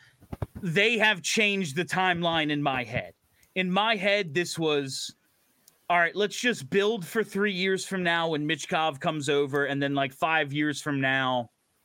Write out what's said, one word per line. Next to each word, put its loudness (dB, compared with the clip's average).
They 2
have 2
changed 0
the 0
timeline 0
in 0
my 0
head. -6
In 0
my 2
head, 0
this -2
was, -2
"All 4
right, 2
let's 0
just -2
build 2
for -2
three 0
years 0
from -4
now 0
when -2
Michkov -2
comes -2
over, 2
and -2
then, 0
like, 0
five 0
years -2
from -2
now, 0